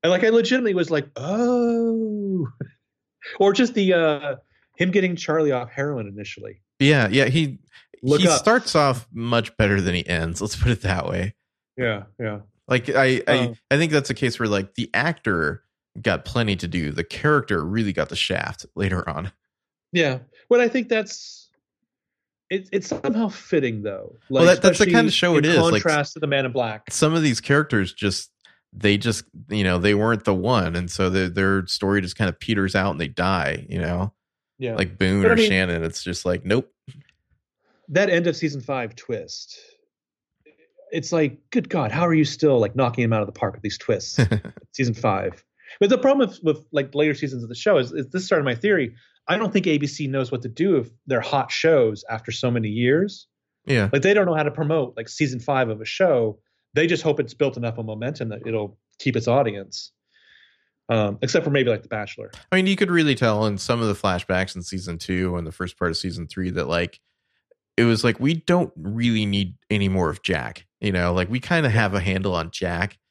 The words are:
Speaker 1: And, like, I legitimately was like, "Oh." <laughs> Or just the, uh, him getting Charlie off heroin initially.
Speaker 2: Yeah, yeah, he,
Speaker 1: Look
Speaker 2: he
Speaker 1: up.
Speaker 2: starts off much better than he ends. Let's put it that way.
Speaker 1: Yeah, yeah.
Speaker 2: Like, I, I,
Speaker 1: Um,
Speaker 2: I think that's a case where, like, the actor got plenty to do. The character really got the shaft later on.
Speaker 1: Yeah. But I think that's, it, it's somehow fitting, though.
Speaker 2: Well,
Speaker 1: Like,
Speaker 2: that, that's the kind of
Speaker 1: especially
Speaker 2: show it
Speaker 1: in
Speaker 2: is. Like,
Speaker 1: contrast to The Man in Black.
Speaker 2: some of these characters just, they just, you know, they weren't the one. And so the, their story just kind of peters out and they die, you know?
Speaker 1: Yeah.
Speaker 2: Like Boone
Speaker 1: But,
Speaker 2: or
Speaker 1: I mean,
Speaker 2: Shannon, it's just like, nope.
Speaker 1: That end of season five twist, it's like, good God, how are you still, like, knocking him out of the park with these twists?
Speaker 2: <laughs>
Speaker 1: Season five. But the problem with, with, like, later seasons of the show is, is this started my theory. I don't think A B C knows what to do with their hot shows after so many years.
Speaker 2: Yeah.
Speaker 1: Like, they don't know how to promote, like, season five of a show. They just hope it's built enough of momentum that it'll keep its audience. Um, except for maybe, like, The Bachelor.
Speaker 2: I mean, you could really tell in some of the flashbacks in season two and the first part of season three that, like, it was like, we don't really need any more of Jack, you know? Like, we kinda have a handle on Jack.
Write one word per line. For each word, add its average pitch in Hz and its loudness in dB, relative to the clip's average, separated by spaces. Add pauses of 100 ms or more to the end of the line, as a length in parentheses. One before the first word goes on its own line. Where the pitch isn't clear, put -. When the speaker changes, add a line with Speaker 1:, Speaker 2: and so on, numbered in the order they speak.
Speaker 1:
And, 165 4
like, 185 2
I 220 4
legitimately 233 2
was 165 0
like, 147 0
"Oh." 220 0
<laughs> - -20 (840)
Or 202 6
just 247 2
the, 190 4
uh, 147 2 (420)
him 180 0
getting 185 2
Charlie 156 0
off 120 -4
heroin 139 -4
initially. 104 -16 (180)
Speaker 2:
Yeah, 135 6
yeah, 127 4
he, 135 0 (420)
Speaker 1:
Look 143 2
Speaker 2:
he 185 6
Speaker 1:
up. 156 6
Speaker 2:
starts 233 2
off 139 2
much 117 -2
better 101 4
than 90 0
he 87 -2
ends. 85 -4
Let's - -6
put 123 2
it 104 -4
that 90 -2
way. 92 -4 (420)
Speaker 1:
Yeah, 113 -4 (160)
yeah. 104 -6 (280)
Speaker 2:
Like, 123 0
I, 131 2
I, 127 4
Speaker 1:
Um, 120 -2 (160)
Speaker 2:
I 139 4
think 156 2
that's 139 0
a 131 -2
case 123 -2
where, 113 0
like, 98 -2
the 120 -6
actor 101 -2 (380)
got 95 -2
plenty 107 -2
to 87 -8
do. 85 -4
The 85 -4
character 131 0
really 101 -2
got 76 -2
the 87 -10
shaft - -4 (100)
later 90 -2
on. 85 -8 (640)
Speaker 1:
Yeah. 143 0 (300)
But 240 6
I 240 4
think 233 -2
that's, - -6 (1000)
it, 190 -6
it's - -4
somehow 220 -2
fitting, 120 -2
though. - -10 (120)
Speaker 2:
Well, 131 6
Speaker 1:
Like, 175 8
Speaker 2:
that, - -4
that's 190 6
the 214 8
kind 175 4
of 139 6
Speaker 1:
especially 196 2
Speaker 2:
show 175 2
it 147 4
Speaker 1:
in 165 4
Speaker 2:
is. 160 6 (140)
Like, 104 2
Speaker 1:
contrast 151 0
to 160 -16
The 151 -2
Man 139 0
in 127 -6
Black. 117 -4
Speaker 2:
some 156 2
of 165 2
these 131 2
characters 139 0
just, - -4 (440)
they 104 4
just, 110 -2 (240)
you 104 -2
know, 90 2
they 104 4
weren't 107 2
the 101 2
one. 92 0
And 87 -4
so 95 0
the, 92 0
their 95 0
story 101 0
just 90 -8
kind 104 0
of 87 -6
peters 98 -2
out 98 2
and 73 -8
they 80 -4
die, 80 -2
you 85 -6
know? 87 -4 (440)
Speaker 1:
Yeah. 120 -6
Speaker 2:
Like 95 -6
Boone 98 0
Speaker 1:
But, 92 4
Speaker 2:
or 92 4
Speaker 1:
I - 4
mean, - 4
Speaker 2:
Shannon, 90 0
it's 82 -8
just 90 -8
like, 90 -2
nope. 113 -2 (1160)
Speaker 1:
That 190 2
end 175 2
of 170 0
season 143 -6
five 123 -6
twist, - -12 (1300)
it's - -6
like, 156 0 (120)
good 226 -2
God, 135 -2
how 170 0
are 165 2
you 156 4
still, 139 2
like, 101 0
knocking 123 0
him 113 2
out 110 2
of 101 -2
the 101 -14
park 101 -4
with - -18
these 104 -6
twists? - -2 (280)
Speaker 2:
<laughs> - -20
Speaker 1:
Season 120 -2
five. 98 -2 (360)
But 202 4
the 254 4
problem 269 4
with, - -16
with, 151 0
like, 139 -2
later 151 2
seasons 131 -6
of 113 -12
the 120 -12
show 202 2
is, 123 0
is 139 -6
this 185 -4
started 156 2
my 123 0
theory. 156 0 (320)
I 175 0
don't 214 -2
think 190 0
A 156 2
B 143 -2
C 139 -6
knows 131 -2
what 123 -6
to 123 -8
do 170 0
with 127 0 (160)
their 123 0
hot 131 -2
shows 123 2
after 113 -8
so 127 -4
many 113 -2
years. 131 0 (380)
Speaker 2:
Yeah. 110 2
Speaker 1:
Like, 139 2
they 196 4
don't 202 4
know 170 0
how 151 0
to 143 0
promote, 151 -2
like, 117 -10
season 127 -4
five 131 0
of 107 -6
a 110 -12
show. 123 0 (360)
They 160 2
just 170 -2
hope 156 0
it's 123 -4
built 131 -2
enough 117 -6
of 113 -8
momentum 110 -8
that 104 -12
it'll 107 -4 (220)
keep 127 -2
its 120 0
audience. 113 -2 (960)
Um, 107 0
except 151 0
for 151 0
maybe, 135 2
like, 107 0
The - -20
Bachelor. 107 -10 (200)
Speaker 2:
I 185 2
mean, 185 4
you 196 4
could 185 0
really 156 4
tell 110 2
in 101 -2
some 117 -2
of 113 0
the 104 2
flashbacks 92 -2
in 90 -10
season 87 -8
two 90 -2
and 85 -6
the 78 -10
first - -10
part 87 0
of 82 -4
season 87 -8
three 90 -6
that, 78 -4
like, 85 -2 (800)
it 117 6
was 113 2
like, 117 0
we 143 2
don't 175 0
really 110 -2
need 98 -2 (160)
any 101 2
more 92 2
of - -8
Jack, 67 -6 (120)
you 104 -2
know? 87 0
Like, 90 0
we 123 -4
kinda 156 0
have 107 2
a 98 0
handle 92 -2
on 82 -4
Jack. 87 -4 (120)